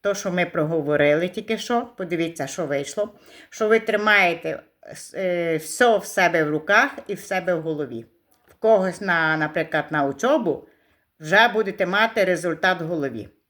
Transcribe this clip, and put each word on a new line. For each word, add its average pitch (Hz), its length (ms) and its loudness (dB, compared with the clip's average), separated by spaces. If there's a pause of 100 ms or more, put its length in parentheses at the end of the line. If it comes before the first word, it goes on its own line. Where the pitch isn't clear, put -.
То, 202 120 -2
що 196 180 -4
ми 180 140 0
проговорили 151 840 2
тільки 220 280 -6
що, 240 300 -2 (100)
подивіться, 165 500 -4
що - 180 -6
вийшло. 143 440 -4 (400)
Що - 180 -2
ви 220 120 6
тримаєте, 202 800 2 (540)
е, 175 440 -2
все 226 400 2
в - 80 -4
себе 170 380 2
в 151 60 0
руках 202 420 2 (160)
і 208 60 -6
в 185 60 -8
себе 185 360 -2
в 160 60 -4
голові. 147 440 -6 (420)
В - 60 -20
когось 190 480 2
на, 165 360 2
наприклад, 156 520 -2
на 147 160 0
учобу 190 600 0 (520)
вже 190 280 4
будете 196 380 -2
мати 208 380 0
результат 175 580 0
в 160 40 -4
голові. 139 440 -6 (200)